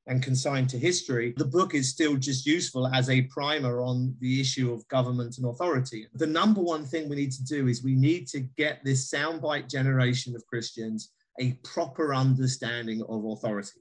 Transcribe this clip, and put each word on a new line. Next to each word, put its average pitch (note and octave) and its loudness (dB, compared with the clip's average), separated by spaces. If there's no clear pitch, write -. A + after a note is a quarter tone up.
and B2+ 0
consigned C3 2
to B2+ -4
history, B2 0
the - 0
book E3+ 2
is C3 2
still D3+ 2
just C3 -2
useful D3+ 0
as C3 2
a C3 6
primer C3+ 0
on B2+ 0
the B2+ 0
issue C3 0
of A2+ -10
government B2 -2
and B2+ -4
authority. B2+ -2
The D#3 0
number F#3+ 4
one D#3+ 0
thing D3+ -4
we C#3+ -4
need C#3 -2
to C3 -6
do C#3 0
is B2 0
we C3+ 2
need C#3+ 4
to C#3+ -6
get D3 -2
this C3+ 0
soundbite D3+ -2
generation B2+ 2
of A2+ -12
Christians A2 -6
a B2+ 0
proper D3+ -2
understanding B2+ 0
of A2 -4
authority. G#2+ -4